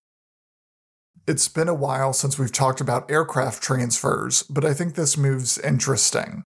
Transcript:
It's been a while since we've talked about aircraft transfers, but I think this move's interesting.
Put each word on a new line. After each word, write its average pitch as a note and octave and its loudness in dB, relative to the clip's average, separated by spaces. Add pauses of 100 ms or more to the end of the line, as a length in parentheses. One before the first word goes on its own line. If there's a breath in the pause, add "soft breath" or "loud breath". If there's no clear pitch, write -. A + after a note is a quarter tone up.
(1300)
It's - 2
been D#3+ 0
a E3+ 2
while C3+ 0
since C#3 0
we've B2 0
talked C3 2
about B2+ -2
aircraft C#3+ 0
transfers, B2 0
but D3 -2
I D3+ 2
think E3+ -2
this D#3 0
move's C3+ 0
interesting. - 0